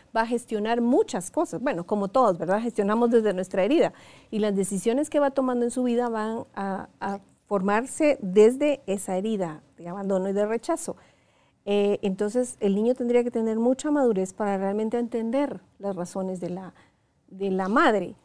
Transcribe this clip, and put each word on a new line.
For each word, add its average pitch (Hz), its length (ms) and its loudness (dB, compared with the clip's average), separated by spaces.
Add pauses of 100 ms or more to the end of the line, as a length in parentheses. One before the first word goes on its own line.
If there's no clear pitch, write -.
(140)
va 226 80 2
a 233 40 0
gestionar 233 560 -2
muchas 247 480 2
cosas. 302 320 -4
Bueno, 208 240 -4
como 202 220 -2
todos, 196 300 4
¿verdad? 180 220 0
Gestionamos 226 500 0
desde 220 220 4
nuestra 185 320 -2
herida. 240 280 2 (380)
Y 220 100 -4
las 208 140 0
decisiones 202 540 0
que 311 100 0
va 285 120 2
tomando 254 340 0
en 240 60 0
su 254 120 -4
vida 240 280 0
van 220 340 -4 (100)
a, 196 340 -8 (120)
a 196 200 -6 (260)
formarse 214 720 0
desde 233 680 4
esa 190 300 -4
herida 185 460 -4 (160)
de 170 100 -14
abandono 190 400 -2
y 196 60 -2
de 202 120 2
rechazo. 226 500 -4 (680)
Eh, 202 380 2
entonces, 208 580 -2
el 196 160 2
niño 226 180 2
tendría 240 300 2
que 240 60 -2
tener 226 280 -2
mucha 262 320 2
madurez 226 440 2
para 202 240 0
realmente 214 400 -2
entender 233 640 -2 (180)
las 196 180 -6
razones 185 420 -6
de 175 120 -6
la, 180 240 -10 (540)
de 196 220 -4
la 190 180 0
madre. 220 460 4 (100)